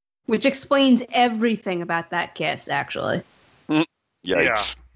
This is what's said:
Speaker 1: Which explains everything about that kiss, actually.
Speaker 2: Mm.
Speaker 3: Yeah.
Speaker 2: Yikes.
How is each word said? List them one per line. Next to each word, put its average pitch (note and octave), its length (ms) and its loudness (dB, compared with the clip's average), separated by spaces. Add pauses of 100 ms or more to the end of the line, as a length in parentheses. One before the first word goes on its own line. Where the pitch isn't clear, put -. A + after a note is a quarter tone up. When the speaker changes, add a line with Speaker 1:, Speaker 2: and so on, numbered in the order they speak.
(260)
Speaker 1:
Which A3 200 0
explains C4+ 640 4
everything A3+ 720 0
about E3+ 280 -4
that E3+ 260 -6
kiss, D3+ 320 -6
actually. C#3 540 -4 (460)
Speaker 2:
Mm. D#3 160 0 (380)
Speaker 3:
Yeah. F#2 140 -2 (180)
Speaker 2:
Yikes. G#2 220 -2 (200)